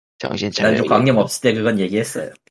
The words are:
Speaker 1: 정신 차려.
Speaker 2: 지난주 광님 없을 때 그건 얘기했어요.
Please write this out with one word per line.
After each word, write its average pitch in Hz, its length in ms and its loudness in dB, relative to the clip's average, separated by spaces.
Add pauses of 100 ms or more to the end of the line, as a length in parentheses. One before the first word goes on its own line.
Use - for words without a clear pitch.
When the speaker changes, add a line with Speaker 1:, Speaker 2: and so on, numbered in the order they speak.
(180)
Speaker 1:
정신 101 340 -4
차려. - 240 0
Speaker 2:
지난주 117 140 0
광님 120 280 4
없을 - 260 -2
때 123 100 2
그건 110 260 0
얘기했어요. 98 520 -4 (200)